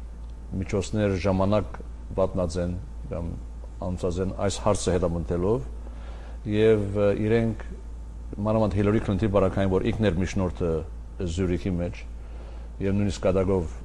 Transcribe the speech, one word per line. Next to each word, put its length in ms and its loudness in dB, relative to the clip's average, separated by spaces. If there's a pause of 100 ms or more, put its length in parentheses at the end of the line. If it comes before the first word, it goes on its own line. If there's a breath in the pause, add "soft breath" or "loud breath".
(520)
միջոցներ, 680 0
ժամանակ 600 2 (320)
վատնած 500 0
են 160 -2 (260)
կամ 280 -6 (500)
անցած 400 -2
են 160 -2
այս 240 0
հարցը 380 2
հետապնդելով, 720 0 (720 loud breath)
և, 480 4
ը, 260 4
իրենք 480 2 (680)
մանավանդ 440 2
Հիլարի 240 4
Քլինտոնի 320 2
բանակային, 400 4
որ 160 2
ինքն 200 2
էր 120 2
միջնորդը 500 0 (420)
Զյուրիքի 580 0
մեջ, 280 -2 (760 loud breath)
և 240 0
նույնիսկ 260 0
կատակով 520 2 (100)